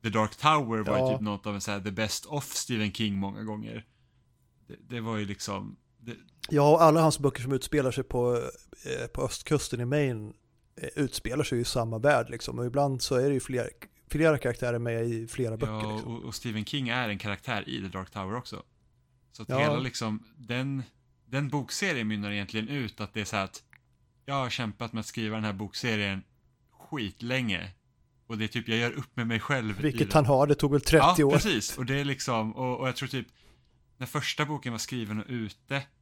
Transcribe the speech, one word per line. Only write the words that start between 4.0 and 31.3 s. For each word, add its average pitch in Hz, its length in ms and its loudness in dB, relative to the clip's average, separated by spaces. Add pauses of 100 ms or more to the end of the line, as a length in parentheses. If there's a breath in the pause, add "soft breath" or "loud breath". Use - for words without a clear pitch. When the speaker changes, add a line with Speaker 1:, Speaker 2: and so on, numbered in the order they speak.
Speaker 1:
Det, - 80 -16 (120)
det 120 120 -8
var 113 160 -4
ju 104 80 -2
liksom... 98 520 -8 (240)
Det 117 120 -14 (360)
Speaker 2:
Ja, 147 240 8
och 165 100 8
alla 160 180 10
hans 156 180 6
böcker 135 240 0
som 131 100 -2
utspelar 131 380 2
sig 127 140 -2
på, 123 320 2 (640)
eh, 120 60 -6
på - 160 -4
östkusten - 580 -2
i 120 40 -2
Maine, 123 480 0 (480)
eh, 143 80 -8 (140)
utspelar 131 420 -2
sig 123 140 0
ju 120 40 0
i - 20 0
samma 113 340 -2
värld, 127 320 4
liksom. 123 280 -8
Och 123 80 -4
ibland 135 360 0
så - 120 0
är 131 140 4
det 143 60 2
ju 127 60 0
flera, 123 260 -4 (420)
flera 151 300 4
karaktärer 120 400 -2
med 117 300 -2
i 113 200 -4
flera 113 280 -2
böcker, 110 160 -4
Speaker 1:
Ja, 110 220 -4
Speaker 2:
liksom. 110 220 -6
Speaker 1:
och, - 80 -10
och 113 100 -8
Stephen 107 300 -4
King 131 240 -4
är 120 200 0
en 101 100 -4
karaktär 101 500 -6
i 120 140 -6
The 98 60 -8
Dark 92 220 -8
Tower 98 260 -8
också. - 260 -10 (680)
Så - 100 -16
att 101 60 -12
Speaker 2:
Ja. 131 100 0
Speaker 1:
hela 147 200 2
liksom, 113 460 -4 (120)
den, 131 460 -4 (440)
den 139 220 -2
bokserien 139 600 -2
mynnar 104 220 -2
egentligen 104 380 -4
ut 131 320 -4
att 104 140 -8
det 110 60 -2
är 101 40 -2
så 110 120 -4
här 98 80 2
att - 180 -12 (640)
jag 139 80 -4
har 127 160 -2
kämpat 113 420 -6
med 110 80 -4
att 104 60 -6
skriva 110 280 -4
den 110 100 -2
här 104 80 0
bokserien 101 680 -2 (480)
skitlänge. 113 1000 -4 (560)
Och 113 120 -8
det 110 60 0
är 107 40 -2
typ, 117 200 -4
jag 113 100 2
gör 120 140 2
upp - 240 -10
med 117 100 0
mig 113 140 0
själv 110 400 0
i - 20 -2
Speaker 2:
Vilket 131 280 2
Speaker 1:
det. - 40 -4
Speaker 2:
han 151 120 8
har, 139 200 6
det 143 80 6
tog 143 180 2
väl 143 80 4
trettio 156 380 8
Speaker 1:
Ja, 151 60 8
Speaker 2:
år. 139 80 6